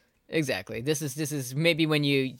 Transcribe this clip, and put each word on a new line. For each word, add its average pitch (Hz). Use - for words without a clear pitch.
Exactly. 113
This 147
is, 143
this 151
is 131
maybe 160
when 151
you, 135